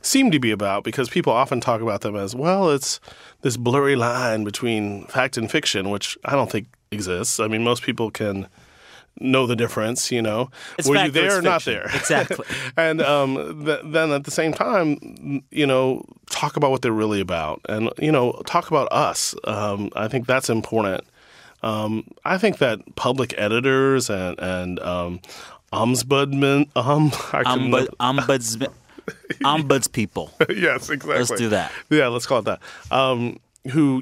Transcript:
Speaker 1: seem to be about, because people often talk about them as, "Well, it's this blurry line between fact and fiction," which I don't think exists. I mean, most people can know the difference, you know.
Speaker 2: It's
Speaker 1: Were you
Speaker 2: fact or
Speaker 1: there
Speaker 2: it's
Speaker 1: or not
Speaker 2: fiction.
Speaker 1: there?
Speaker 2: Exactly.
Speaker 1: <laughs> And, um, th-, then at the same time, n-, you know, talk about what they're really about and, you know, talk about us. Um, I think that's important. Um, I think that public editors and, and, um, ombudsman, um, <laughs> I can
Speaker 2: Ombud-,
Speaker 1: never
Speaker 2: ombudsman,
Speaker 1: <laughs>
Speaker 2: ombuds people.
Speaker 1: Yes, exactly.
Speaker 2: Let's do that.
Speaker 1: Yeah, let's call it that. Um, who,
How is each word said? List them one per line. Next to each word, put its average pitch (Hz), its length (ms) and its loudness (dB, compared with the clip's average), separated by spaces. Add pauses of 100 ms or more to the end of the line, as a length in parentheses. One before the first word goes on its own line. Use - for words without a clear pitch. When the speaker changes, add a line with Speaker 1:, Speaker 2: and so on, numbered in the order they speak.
Speaker 1:
seem 269 300 4
to 151 80 4
be 120 120 2
about, 101 320 0
because 113 260 -2
people 156 220 0
often 123 300 2
talk 113 180 0
about 110 220 -2
them 104 160 -4
as, 98 180 -4
"Well, 175 340 2
it's 139 300 0 (440)
this 127 120 0
blurry 135 400 2
line 120 480 0
between 104 640 -4
fact 131 320 -2
and 113 120 -2
fiction," 101 400 -2
which - 360 -6
I 127 80 -2
don't 135 180 0
think 110 160 -4 (240)
exists. 98 480 -4
I 110 80 0
mean, 110 160 0
most 120 180 2
people 113 300 -4
can 98 360 -4 (720)
know 131 260 2
the 120 80 0
difference, 117 560 -2
you 120 100 0
know. 110 280 -2 (280)
Speaker 2:
It's 147 100 0
Speaker 1:
Were 139 80 6
you 202 40 6
Speaker 2:
fact 180 100 4
or 131 40 -6
Speaker 1:
there 165 140 4
Speaker 2:
it's 196 80 4
Speaker 1:
or 185 60 0
not 175 200 2
Speaker 2:
fiction. 123 120 -2 (160)
Speaker 1:
there? 104 60 -4
Speaker 2:
Exactly. 123 500 0 (160)
Speaker 1:
<laughs> 127 160 -6
And, 160 240 2
um, 143 640 0
th-, 151 200 0
then 156 260 0
at 143 140 -2
the 151 60 -10
same 160 220 0
time, 190 480 2
n-, 139 500 -8
you 151 160 2
know, 131 360 2 (260)
talk - 280 -4
about 139 140 4
what 135 100 0
they're 123 120 2
really 107 280 0
about 82 480 -4
and, 110 200 -2 (100)
you 156 120 2
know, 123 200 4 (140)
talk 170 240 -2
about 147 220 2
us. - 520 0
Um, 104 520 -2
I 107 120 -4
think 120 200 -4
that's 127 220 0
important. 110 540 0 (580)
Um, 107 440 -4 (200)
I 180 120 0
think 196 220 2
that 113 200 2 (160)
public 127 420 0
editors 131 720 2
and, 92 300 -4
and, 90 400 -4
um, 87 400 -4 (540)
ombudsman, 139 1000 2
um, 143 360 4 (100)
<laughs> - 120 -8
I 139 100 2
can 127 160 2 (120)
Speaker 2:
Ombud-, - 0 -
Speaker 1:
never 131 160 2 (120)
Speaker 2:
ombudsman, 123 720 0 (340)
Speaker 1:
<laughs> - 20 -8 (340)
Speaker 2:
ombuds 139 500 2
people. 95 400 -4 (180)
Speaker 1:
Yes, 143 400 0
exactly. 151 280 -4
Speaker 2:
Let's 123 140 0
do 110 180 0
that. 90 220 0 (180)
Speaker 1:
Yeah, 147 180 4
let's 120 180 -2
call 127 140 2
it 104 60 -4
that. 107 160 -4 (300)
Um, 127 480 0 (320)
who, 139 300 2